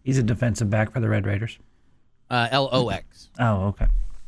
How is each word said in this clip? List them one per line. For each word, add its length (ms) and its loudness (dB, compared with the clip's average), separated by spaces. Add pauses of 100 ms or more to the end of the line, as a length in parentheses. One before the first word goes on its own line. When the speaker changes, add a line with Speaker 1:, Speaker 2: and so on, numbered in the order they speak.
Speaker 1:
He's 140 0
a 60 2
defensive 460 0
back 220 0
for 80 -4
the 80 0
Red 180 0
Raiders. 320 -4 (720)
Speaker 2:
Uh, 220 0
L 200 2
O 180 0
X. 400 -10 (100)
Speaker 1:
Oh, 280 2
okay. 200 0 (400)